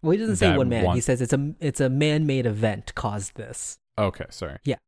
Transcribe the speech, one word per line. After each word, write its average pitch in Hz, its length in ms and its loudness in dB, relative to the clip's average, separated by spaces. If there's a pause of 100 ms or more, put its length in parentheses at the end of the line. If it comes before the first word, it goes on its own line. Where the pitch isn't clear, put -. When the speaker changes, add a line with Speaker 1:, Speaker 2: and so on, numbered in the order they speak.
Speaker 1:
Well, 156 80 2
he 190 80 4
doesn't 220 160 0
say - 140 4
Speaker 2:
that - 100 4
Speaker 1:
one 131 100 4
man. 117 160 2
Speaker 2:
one 90 120 4
Speaker 1:
He 123 40 2
says 127 220 0
it's 120 100 0
a, 139 280 0
it's 147 200 -2
a 135 80 4
man-made 147 580 2
event 107 500 -2
caused 104 400 -6
this. - 420 -12 (180)
Speaker 2:
Okay, 101 340 -2
sorry. 76 340 -10
Speaker 1:
Yeah. - 240 -2